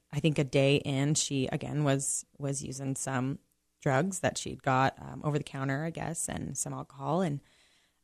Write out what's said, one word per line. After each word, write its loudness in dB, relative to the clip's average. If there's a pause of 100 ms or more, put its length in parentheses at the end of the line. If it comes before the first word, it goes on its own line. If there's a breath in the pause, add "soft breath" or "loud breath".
(120)
I -2
think 4
a 6
day 6
in, 2
she 0
again -2
was, 2 (140)
was -4
using -6
some -2 (440)
drugs 2
that 0
she'd -8
got, 2
um, -12
over 0
the -4
counter, -4
I -4
guess, -6
and -6
some -4
alcohol. -4
And, 0 (640)